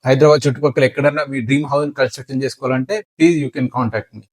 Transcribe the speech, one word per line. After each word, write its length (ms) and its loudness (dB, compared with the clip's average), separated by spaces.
హైదరాబాద్ 400 4
చుట్టుపక్కల 380 0
ఎక్కడన్నా 400 0
మీ 160 -6
డ్రీమ్ 260 -2
హౌస్ 320 -2
కన్‌స్ట్రక్షన్ 440 -4
చేసుకోవాలంటే, 640 -4
please 280 4
you 120 -6
can 120 -2
contact 380 -4
me. 160 -18